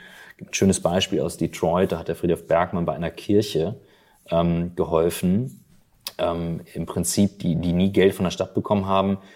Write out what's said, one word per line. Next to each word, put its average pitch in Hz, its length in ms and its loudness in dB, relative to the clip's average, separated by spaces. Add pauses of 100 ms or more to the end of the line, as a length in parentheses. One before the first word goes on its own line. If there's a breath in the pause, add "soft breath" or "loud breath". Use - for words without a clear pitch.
(400 loud breath)
Ein - 140 -14
schönes 95 240 4
Beispiel 90 420 0
aus 78 160 -4
Detroit, 87 540 0
da 87 80 -2
hat 82 80 -10
der 87 80 -4
Friedhof 85 320 -2
Bergmann 87 380 0
bei 80 100 -2
einer 82 160 -4
Kirche, 104 640 0 (560 soft breath)
ähm, 85 460 0
geholfen, 85 880 0 (520)
ähm, 85 440 -4 (140)
im 85 120 -6
Prinzip, - 540 0
die, 85 160 0
die 85 160 -2
nie 92 180 2
Geld 98 240 4
von - 80 -4
der 87 80 2
Stadt - 240 -6
bekommen 101 320 0
haben, 98 320 2 (180 soft breath)